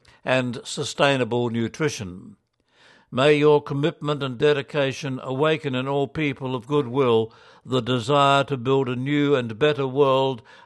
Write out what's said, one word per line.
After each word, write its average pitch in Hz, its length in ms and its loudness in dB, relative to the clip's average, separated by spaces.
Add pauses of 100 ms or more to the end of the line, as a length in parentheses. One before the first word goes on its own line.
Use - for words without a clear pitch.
(240)
and 127 400 -2
sustainable 123 840 -2
nutrition. 110 880 -6 (760)
May 143 280 4
your 147 200 6
commitment 147 600 -4
and 127 160 -6
dedication 139 840 0
awaken 143 500 -2
in 127 140 -4
all 139 200 0
people 139 460 -6
of 123 140 -8
goodwill 123 640 2 (320)
the 127 160 -2
desire 139 600 2
to 139 120 -6
build 135 320 0
a 127 80 -4
new 143 380 0
and 117 240 -2
better 147 300 0
world 135 560 2 (220)